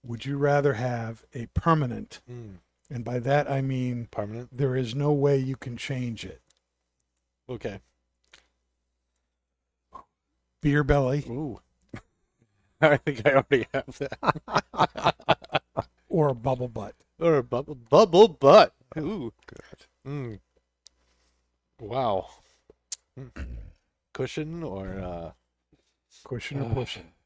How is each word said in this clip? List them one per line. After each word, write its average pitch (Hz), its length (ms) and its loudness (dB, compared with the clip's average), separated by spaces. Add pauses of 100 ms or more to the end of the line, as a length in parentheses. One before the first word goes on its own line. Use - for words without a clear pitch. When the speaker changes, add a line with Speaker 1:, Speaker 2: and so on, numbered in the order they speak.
Speaker 1:
Would 117 220 -12
you 139 120 -6
rather 143 380 2
have 117 580 -6
a 117 140 -10
permanent, 127 800 0
Speaker 2:
Mm. 110 300 -16 (300)
Speaker 1:
and 120 140 -8
by 123 160 -4
that 139 300 0
I 135 120 -2
mean 127 500 -4
Speaker 2:
Permanent? 113 440 -10
Speaker 1:
there 127 200 0
is 123 200 -2
no 143 160 0
way 143 260 2
you 131 200 -4
can 120 180 -12
change 123 480 -8
it. 92 180 -16 (1080)
Speaker 2:
Okay. 107 320 -10 (2750)
Speaker 1:
Beer 147 220 2
belly. 139 440 2
Speaker 2:
Ooh. 123 320 -8 (340)
<laughs> - 60 -16 (840)
I 147 160 6
think 127 280 -4
I 147 80 6
already 135 400 2
have 135 240 -6
that. - 1600 -2
<laughs> - 40 -20 (460)
Speaker 1:
Or 151 180 2
a 131 60 -2
bubble 123 320 -4
butt. 110 280 -12 (240)
Speaker 2:
Or 160 180 4
a 127 60 2
bubble, 135 320 -6
bubble 170 540 8
butt. 151 440 8 (240)
Ooh. 139 340 -6 (140)
Speaker 3:
God. - 400 -20 (220)
Speaker 2:
Mm. 127 320 -10 (1400)
Wow. 110 500 -4 (920)
Mm. 131 100 -18 (840)
Cushion 156 500 -8
or, 95 240 -10 (120)
uh, 85 320 -12 (920)
Speaker 1:
Cushion 139 380 -8
or 117 100 -4
Speaker 2:
uh, - 20 0
Speaker 1:
pushing? 113 380 -8 (140)